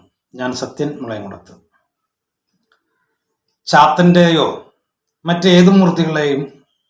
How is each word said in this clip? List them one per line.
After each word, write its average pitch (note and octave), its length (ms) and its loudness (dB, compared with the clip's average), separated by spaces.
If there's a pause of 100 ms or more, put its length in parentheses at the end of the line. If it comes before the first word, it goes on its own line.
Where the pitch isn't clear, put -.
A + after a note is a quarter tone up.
(340)
ഞാൻ B2+ 200 -10
സത്യൻ C3+ 440 -10
മുളയങ്കുളത്ത്. G#2 560 -14 (2250)
ചാത്തൻ്റെയോ E3+ 760 2 (800)
മറ്റേത് F3 440 4
മൂർത്തികളുടെയും D#3+ 720 0 (480)